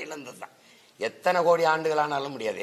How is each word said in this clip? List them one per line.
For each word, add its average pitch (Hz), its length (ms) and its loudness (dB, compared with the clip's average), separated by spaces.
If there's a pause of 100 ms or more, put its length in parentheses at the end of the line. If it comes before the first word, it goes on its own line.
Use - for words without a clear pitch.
இழந்ததுதான். 131 500 -14 (460)
எத்தனை 180 460 -2
கோடி 170 260 4
ஆண்டுகளானாலும் 151 640 0
முடியாது. 107 280 -4